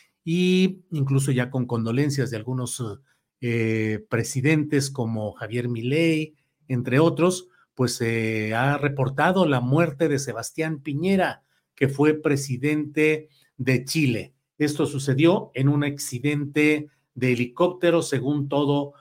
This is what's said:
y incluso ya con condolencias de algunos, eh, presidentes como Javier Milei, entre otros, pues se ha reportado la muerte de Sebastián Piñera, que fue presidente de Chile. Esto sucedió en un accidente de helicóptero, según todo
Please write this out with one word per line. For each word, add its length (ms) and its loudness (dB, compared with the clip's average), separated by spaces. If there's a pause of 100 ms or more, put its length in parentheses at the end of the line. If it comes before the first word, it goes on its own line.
(240)
y 680 2
incluso 400 0
ya 200 0
con 160 -2
condolencias 640 -2
de 60 -6
algunos, 460 -6 (580)
eh, 680 -2
presidentes 840 0
como 420 -4
Javier 360 -6
Milei, 640 0 (320)
entre 320 0
otros, 500 2 (260)
pues 220 0
se 580 -2
ha 240 0
reportado 680 0
la 140 2
muerte 480 2
de 100 0
Sebastián 600 -6
Piñera, 600 -2 (320)
que 140 0
fue 260 4
presidente 1120 -2 (280)
de 280 0
Chile. 500 -2 (240)
Esto 280 0
sucedió 680 2
en 140 2
un 160 2
accidente 1040 -2 (260)
de 180 0
helicóptero, 680 2
según 460 -2
todo 520 0